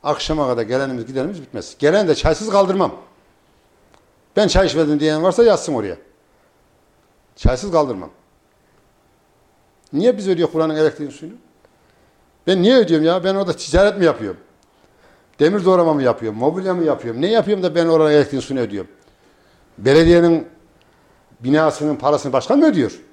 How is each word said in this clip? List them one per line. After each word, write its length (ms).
Akşama 460
kadar 140
gelenimiz 440
gidenimiz 360
bitmez. 360
Gelen 300
de 60
çaysız 360
kaldırmam. 440
"Ben 120
çay 180
içmedim." 340
diyen 220
varsa 220
yazsın 300
oraya. 220
Çaysız 360
kaldırmam. 380
Niye 240
biz 120
ödüyoruz 260
buranın 220
elektriğin 340
suyunu? 260
Ben 160
niye 140
ödüyorum 300
ya? 180
Ben 100
orada 180
ticaret 460
mi 60
yapıyorum? 360
Demir 240
doğrama 300
mı 80
yapıyorum? 360
Mobilya 360
mı 100
yapıyorum? 380
Ne 40
yapıyorum 360
da 120
ben 120
oranın 240
elektriğin 300
suyunu 240
ödüyorum? 260
Belediyenin 680
binasının 560
parasını 360
başkan 260
mı 80
ödüyor? 340